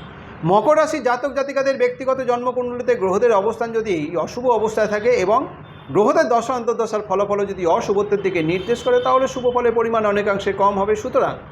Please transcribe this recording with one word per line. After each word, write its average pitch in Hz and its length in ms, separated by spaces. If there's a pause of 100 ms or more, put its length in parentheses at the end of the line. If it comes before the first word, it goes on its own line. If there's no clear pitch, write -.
(440)
মকর 214 320
রাশির 302 320
জাতক 247 240
জাতিকাদের 269 460
ব্যক্তিগত 247 400 (100)
জন্মকুণ্ডলিতে 247 680
গ্রহদের 190 360
অবস্থান 214 400
যদি 220 220 (240)
অশুভ 240 320
অবস্থায় 214 420
থাকে 208 180 (100)
এবং 208 200 (500)
গ্রহদের 254 380
দশা 233 260
অন্তর্দশার 214 540
ফলাফলও 202 420
যদি 185 160
অশুভত্বের 196 560
দিকে 180 200
নির্দেশ 185 400
করে, 247 180
তাহলে 262 280
শুভ 254 240
ফলের 240 240
পরিমাণ 226 280
অনেকাংশে 202 480
কম 196 260
হবে। 202 180
সুতরাং 214 380 (180)